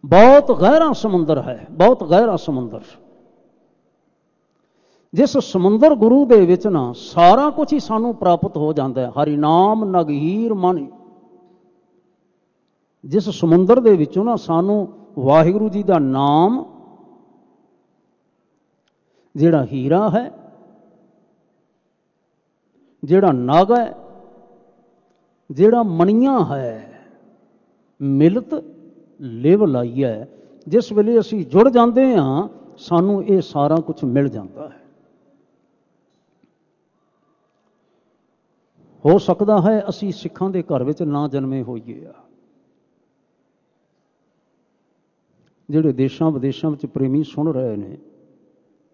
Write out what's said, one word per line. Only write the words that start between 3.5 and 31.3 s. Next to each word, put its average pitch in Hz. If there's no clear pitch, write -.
ਜਿਸ 277
ਸਮੁੰਦਰ 214
ਗੁਰੂ 240
ਦੇ 214
ਵਿੱਚ 180
ਨਾ 135
ਸਾਰਾ 214
ਕੁਝ -
ਹੀ 294
ਸਾਨੂੰ 220
ਪ੍ਰਾਪਤ 170
ਹੋ 151
ਜਾਂਦਾ 131
ਹੈ। 123
"ਹਰਿ 147
ਨਾਮ 185
ਨਗ 175
ਹੀਰ 196
ਮਨ।" 180
ਜਿਸ 170
ਸਮੁੰਦਰ 180
ਦੇ 214
ਵਿੱਚੋਂ 170
ਨਾ 233
ਸਾਨੂੰ 190
ਵਾਹਿਗੁਰੂ 160
ਜੀ 202
ਦਾ 185
ਨਾਮ 147
ਜਿਹੜਾ 156
ਹੀਰਾ 147
ਹੈ, -
ਜਿਹੜਾ 180
ਨਗ 147
ਹੈ, 226
ਜਿਹੜਾ 220
ਮਣੀਆਂ 214
ਹੈ, 120
"ਮਿਲਤ 147
ਲਿਵ 139
ਲਾਈਐ।" 123
ਜਿਸ 208
ਵੇਲੇ 214
ਅਸੀਂ 202